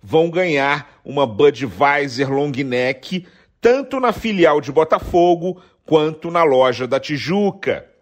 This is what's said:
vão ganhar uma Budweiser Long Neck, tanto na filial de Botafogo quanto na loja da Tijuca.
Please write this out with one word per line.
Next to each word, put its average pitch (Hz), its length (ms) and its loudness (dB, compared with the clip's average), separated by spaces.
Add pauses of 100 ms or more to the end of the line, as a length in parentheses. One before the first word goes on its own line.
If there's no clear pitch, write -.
vão 156 260 2
ganhar 147 760 -2
uma 139 200 -2
Budweiser 139 1040 0
Long 143 220 -2
Neck, 135 760 -4 (360)
tanto 262 400 0
na 240 120 0
filial 170 480 2
de 147 120 -12
Botafogo 175 920 0 (240)
quanto 156 420 0
na 170 140 0
loja 127 460 2
da 135 100 0
Tijuca. 151 880 -4 (160)